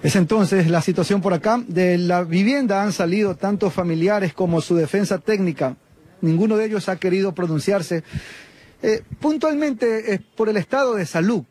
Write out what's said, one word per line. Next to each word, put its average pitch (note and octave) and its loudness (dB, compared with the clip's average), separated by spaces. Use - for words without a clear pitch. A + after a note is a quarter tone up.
Es D#3+ 2
entonces F#3+ 4
la E3+ 2
situación F#3 0
por F#3+ 0
acá. A3 0
De F3+ 2
la F3 0
vivienda G3 0
han G#3 0
salido F#3 0
tanto G3 -2
familiares F3 0
como E3+ 0
su E3+ 0
defensa F3+ 0
técnica. F3 -2
Ninguno F#3+ 2
de A3 0
ellos G#3+ -4
ha F#3+ -2
querido F#3+ -2
pronunciarse E3+ -2
eh, A3 0
puntualmente, C#4 0
eh, F#3+ -2
por A3 0
el G#3 0
estado B3+ 0
de F#3+ -2
salud F3 0